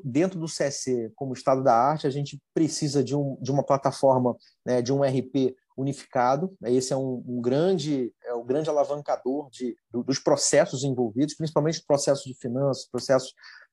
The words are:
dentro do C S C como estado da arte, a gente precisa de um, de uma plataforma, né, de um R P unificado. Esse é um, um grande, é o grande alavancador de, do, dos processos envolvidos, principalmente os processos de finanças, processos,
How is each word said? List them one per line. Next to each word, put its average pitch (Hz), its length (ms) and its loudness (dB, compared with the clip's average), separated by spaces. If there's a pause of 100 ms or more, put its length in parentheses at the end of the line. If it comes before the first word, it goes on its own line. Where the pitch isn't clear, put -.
dentro 165 340 0
do 160 100 -6
C 156 160 -4
S - 180 -4
C 117 320 -4
como 135 180 -8
estado 131 300 0
da 131 120 6
arte, 143 320 2
a 143 40 0
gente 143 300 -6 (120)
precisa 147 520 0
de 123 100 -4
um, 139 260 -2
de 135 120 -2
uma 139 100 2
plataforma, 131 760 2 (300)
né, 123 160 2
de 120 100 -2
um 139 120 2
R 135 180 0
P 127 340 0 (200)
unificado. 139 800 -2 (100)
Esse 127 280 2
é 139 40 0
um, 131 300 -4
um 123 140 -6
grande, 139 720 0 (120)
é 120 100 -8
o 120 100 -6
grande 147 240 -2
alavancador 143 840 -2
de, 123 260 -8 (140)
do, 120 120 -4
dos 135 160 -2
processos 147 680 2
envolvidos, 127 500 -2
principalmente 156 440 0
os - 60 -20
processos 143 400 0
de 127 100 -12
finanças, 131 520 -2
processos, 127 460 0 (400)